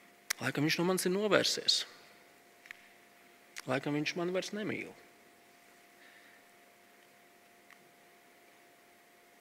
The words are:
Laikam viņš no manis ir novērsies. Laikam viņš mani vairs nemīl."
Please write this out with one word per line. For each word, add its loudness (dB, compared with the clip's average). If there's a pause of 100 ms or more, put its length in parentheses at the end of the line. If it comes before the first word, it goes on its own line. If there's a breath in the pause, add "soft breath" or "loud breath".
(400 soft breath)
Laikam 0
viņš 2
no 2
manis 2
ir 2
novērsies. 2 (1800 soft breath)
Laikam 0
viņš -2
mani -2
vairs -2
nemīl." -6 (4000 soft breath)